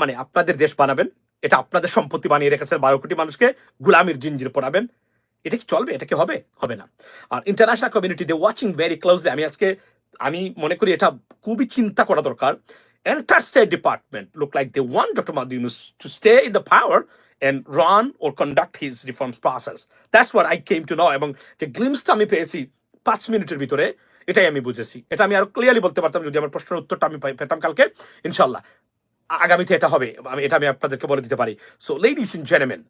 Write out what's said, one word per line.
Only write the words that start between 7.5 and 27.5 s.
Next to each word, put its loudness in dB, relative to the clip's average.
ইন্টারন্যাশনাল 2
কমিউনিটি, -2
they -2
watching -2
very -2
closely। 2
আমি -4
আজকে, -2
আমি -4
মনে -2
করি 2
এটা 2
খুবই -4
চিন্তা 0
করা 2
দরকার। -2
Entire 0
State 4
Department -4
look -6
like -2
they 0
want 0
Doctor -6
Mohammad -4
Yunus -6
to -18
stay 8
in -4
the -2
power 4
and 2
run 4
or -2
conduct 0
his -10
reforms -8
process। -4
That's 4
what 4
I 2
came 0
to -4
know। 4
এবং -4
যে -6
গ্লিম্পসটা -2
আমি 2
পেয়েছি -2
পাঁচ 0
মিনিটের -4
ভিতরে, 0
এটাই 4
আমি -4
বুঝেছি। -10
এটা 0
আমি 0
আরো 2
ক্লিয়ারলি 4
বলতে -2
পারতাম -2
যদি -6
আমার -4
প্রশ্নের -8
উত্তরটা -4
আমি -10
পাই-, -6
পেতাম -6